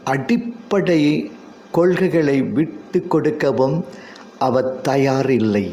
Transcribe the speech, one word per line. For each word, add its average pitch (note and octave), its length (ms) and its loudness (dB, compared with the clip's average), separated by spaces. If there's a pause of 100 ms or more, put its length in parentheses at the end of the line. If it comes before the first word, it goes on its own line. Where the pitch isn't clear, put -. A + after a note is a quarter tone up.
அடிப்படை E3+ 960 0 (720)
கொள்கைகளை E3 720 2
விட்டு D#3 640 -2
கொடுக்கவும் D3 800 0 (540)
அவர் C3 300 0 (120)
தயாரில்லை. C3 920 2